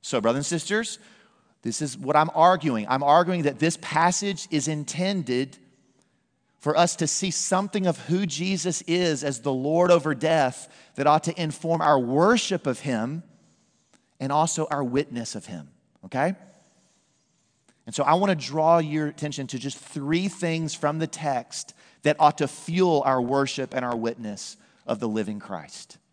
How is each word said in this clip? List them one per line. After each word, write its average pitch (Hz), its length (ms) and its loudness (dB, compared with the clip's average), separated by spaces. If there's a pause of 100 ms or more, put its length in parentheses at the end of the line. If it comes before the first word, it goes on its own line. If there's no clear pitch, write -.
So, - 180 -2
brothers 117 200 2
and 143 60 -4
sisters, 208 540 -4 (640)
this 117 200 -6
is 143 160 -8
what 135 180 -2
I'm 156 180 4
arguing. 160 560 4
I'm 135 140 0
arguing 165 400 4
that 143 160 0
this 165 220 0
passage 175 680 0
is 143 160 0
intended 147 920 -4 (1000)
for 151 160 0
us 175 220 4
to 156 100 0
see - 220 -2
something 190 580 -2
of 165 100 0 (100)
who 180 180 0
Jesus 175 580 -4
is 165 400 0
as 135 180 -4
the 139 120 -2
Lord 160 380 2
over 156 240 4
death 147 520 2 (280)
that 139 120 2
ought 156 180 6
to 170 160 -4
inform 160 400 -2
our 147 180 6
worship 170 680 2
of 131 140 -2
him 131 440 -4 (960)
and 135 120 -6
also 156 400 0
our 143 120 -2
witness 123 520 -4
of 104 100 -12
him, 80 240 -14 (340)
okay? 139 320 0 (1500)
And 113 80 -14
so 143 100 -2
I 143 120 4
want 196 160 2
to 143 160 -2
draw 156 320 4
your 151 260 -2
attention 143 420 -6
to 127 120 -8
just 135 180 -8
three 160 500 -2
things 165 460 -2
from 151 240 -2
the 160 100 -2
text - 680 -6 (260)
that 147 180 2
ought 147 200 6
to 147 80 0
fuel 170 580 2
our 131 160 4
worship 131 540 0
and 127 100 -2
our 120 100 -2
witness 113 640 -6 (300)
of 117 120 -2
the 117 80 -4
living 107 320 -4
Christ. - 600 -14 (140)